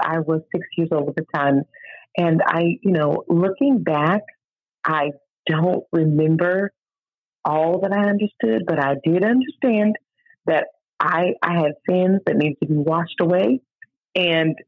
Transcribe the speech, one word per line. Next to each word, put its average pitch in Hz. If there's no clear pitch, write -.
I 160
was 156
six 165
years 165
old 147
at 139
the 160
time. 143
And 165
I, 170
you 196
know, 151
looking 190
back, 160
I 151
don't 165
remember 160
all 160
that 190
I 202
understood, 208
but 160
I 139
did 175
understand 226
that 151
I, 175
I 175
had 151
sins 185
that 156
needed 151
to 147
be 151
washed 160
away 190
and 165